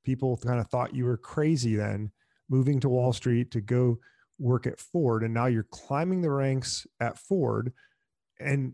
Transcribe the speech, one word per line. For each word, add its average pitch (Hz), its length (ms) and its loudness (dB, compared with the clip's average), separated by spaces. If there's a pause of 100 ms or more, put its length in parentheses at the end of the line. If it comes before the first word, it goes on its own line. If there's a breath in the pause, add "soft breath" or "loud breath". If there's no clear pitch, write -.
People 127 340 -2
kind 120 220 -2
of 107 80 -4
thought - 280 -4
you 127 100 -2
were 120 120 0
crazy 147 580 0
then, 104 360 -2 (400)
moving 131 300 2
to 139 80 2
Wall 123 240 2
Street 120 380 0
to 113 100 -2
go 123 360 2 (400 soft breath)
work 123 300 0
at - 120 -8
Ford. 117 440 0
And 113 100 -2
now 117 140 2
you're 113 240 0
climbing 175 500 -4
the 165 80 0
ranks 135 560 -2 (140)
at 117 180 -4
Ford 123 560 -2 (640 soft breath)
and 135 340 -2